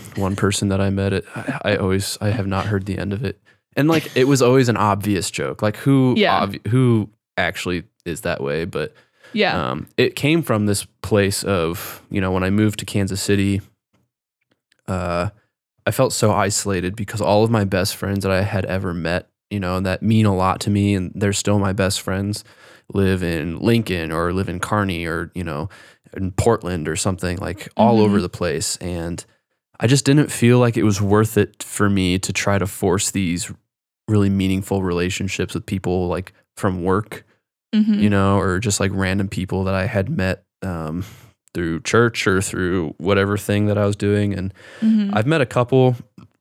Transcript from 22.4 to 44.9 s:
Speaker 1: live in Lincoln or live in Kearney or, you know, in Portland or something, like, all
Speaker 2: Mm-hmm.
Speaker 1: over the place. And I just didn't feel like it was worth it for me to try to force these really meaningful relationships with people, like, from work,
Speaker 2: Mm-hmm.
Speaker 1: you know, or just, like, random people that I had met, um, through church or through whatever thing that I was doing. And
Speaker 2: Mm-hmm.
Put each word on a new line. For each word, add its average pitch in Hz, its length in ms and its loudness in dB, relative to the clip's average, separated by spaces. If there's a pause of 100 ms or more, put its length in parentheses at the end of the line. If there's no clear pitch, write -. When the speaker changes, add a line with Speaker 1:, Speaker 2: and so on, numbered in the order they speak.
Speaker 1:
live 95 300 2
in 82 360 -2
Lincoln 92 520 0
or 85 220 -2
live 92 160 -2
in 87 100 -6
Kearney 98 460 -2
or, 82 280 -6
you 90 100 -8
know, 80 260 -6 (460)
in 92 160 -6
Portland 90 580 0
or 78 60 -4
something, 92 420 -4
like, 85 400 -10
all 113 180 4
Speaker 2:
Mm-hmm. 107 80 4
Speaker 1:
over 101 180 2
the 90 80 -4
place. 80 480 -4
And 87 460 -8 (560)
I 117 80 0
just 135 180 2
didn't 143 260 4
feel 123 280 6
like 120 180 4
it - 60 4
was 101 180 2
worth 104 360 2
it - 260 0
for - 260 0
me 92 300 2
to 104 140 -4
try 101 260 0
to 95 80 -2
force 98 440 0
these 87 400 -2 (560)
really 104 220 4
meaningful 95 540 0
relationships 92 720 -2
with - 120 -8
people, 90 420 -2
like, 87 260 -6 (240)
from 90 260 -2
work, 95 420 -2 (480)
Speaker 2:
Mm-hmm. 214 280 2
Speaker 1:
you - 80 4
know, - 280 4
or 92 220 0
just, 101 220 -2
like, 98 120 0
random 95 360 -2
people 92 340 -4
that 95 100 -2
I 92 120 0
had 95 240 -2
met, 92 340 -2 (180)
um, 87 440 -6 (480)
through 82 280 -4
church 117 460 2
or 95 140 4
through 90 560 -2
whatever 98 400 2
thing 104 300 0
that 101 100 0
I 104 80 2
was 104 100 0
doing. 104 380 0
And 95 200 -6 (280)
Speaker 2:
Mm-hmm. 214 340 2